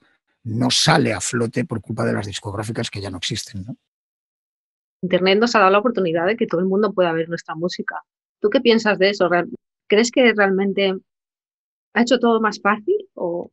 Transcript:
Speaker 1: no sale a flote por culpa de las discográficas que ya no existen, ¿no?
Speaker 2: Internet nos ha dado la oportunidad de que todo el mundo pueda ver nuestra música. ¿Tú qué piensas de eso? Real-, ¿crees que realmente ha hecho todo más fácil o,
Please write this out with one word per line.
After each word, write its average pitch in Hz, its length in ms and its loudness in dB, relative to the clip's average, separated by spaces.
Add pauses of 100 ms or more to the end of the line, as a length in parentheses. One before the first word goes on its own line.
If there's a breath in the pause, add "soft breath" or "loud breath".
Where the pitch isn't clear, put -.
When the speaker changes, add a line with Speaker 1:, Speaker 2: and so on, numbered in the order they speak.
(420)
Speaker 1:
no 120 280 -2
sale 143 420 2
a 101 80 -6
flote 120 440 -4
por 113 160 -6
culpa 117 240 -6
de 117 80 0
las 110 140 -4
discográficas 107 640 -8
que 107 100 -10
ya 98 100 -8
no 92 80 -10
existen, - 460 -8
¿no? 95 120 -14 (1300)
Speaker 2:
Internet 185 360 2
nos 233 160 2
ha 214 60 6
dado 190 100 8
la 202 80 4
oportunidad 185 480 -2
de 214 100 0
que 226 100 -2
todo 170 140 -2
el 190 60 0
mundo 196 260 0
pueda 175 200 0
ver 165 160 -2
nuestra 170 260 -8
música. 165 480 -6 (380)
¿Tú 208 100 2
qué 269 100 4
piensas 220 380 2
de 190 120 4
eso? 196 180 0
Real-, 175 200 0 (380)
¿crees 233 240 2
que 247 240 4
realmente 196 600 0 (1000)
ha 226 80 4
hecho 247 160 2
todo 233 220 2
más 202 200 -2
fácil 220 540 -2
o, 175 380 -6